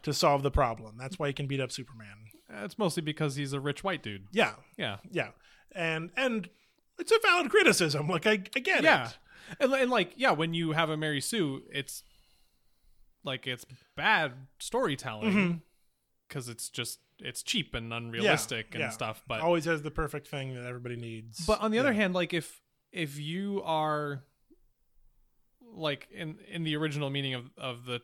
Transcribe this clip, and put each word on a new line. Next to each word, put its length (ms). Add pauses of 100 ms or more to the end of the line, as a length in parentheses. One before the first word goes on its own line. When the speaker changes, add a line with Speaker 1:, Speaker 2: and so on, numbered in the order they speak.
Speaker 1:
to 120
solve 280
the 80
problem. 480
That's 200
why 100
he 40
can 140
beat 140
up 120
Superman. 440 (360)
Speaker 2:
Uh, 120
it's 140
mostly 240
because 340
he's 160
a 80
rich 240
white 180
dude. 300
Speaker 1:
Yeah. 220 (220)
Speaker 2:
Yeah. 220 (120)
Speaker 1:
Yeah. 200 (420)
And, 440
and 320 (500)
it's 140
a 100
valid 280
criticism. 580
Like, 180
I, 160 (120)
I 60
get 220
Speaker 2:
Yeah. 260
Speaker 1:
it. 100 (420)
Speaker 2:
And, 120
and, 180
like, 260
yeah, 160
when 220
you 180
have 180
a 60
Mary 240
Sue, 500
it's, 320 (1200)
like, 240
it's 180 (320)
bad 360 (260)
storytelling 720
Speaker 1:
Mm-hmm. 240 (720)
Speaker 2:
'cause 200
it's 200
just, 320 (180)
it's 240
cheap 320
and 180
unrealistic 800
Speaker 1:
Yeah, 40
Speaker 2:
and 80
Speaker 1:
yeah. 80
Speaker 2:
stuff, 380
but 120
Speaker 1:
Always 240
has 180
the 80
perfect 380
thing 260
that 100
everybody 320
needs. 500
Speaker 2:
But 140
on 100
the 80
other 140
Speaker 1:
Yeah. 80
Speaker 2:
hand, 140
like, 200
if, 260 (320)
if 260
you 460
are, 600 (1500)
like, 380
in, 280 (100)
in 140
the 140
original 340
meaning 240
of, 240
of 260
the 200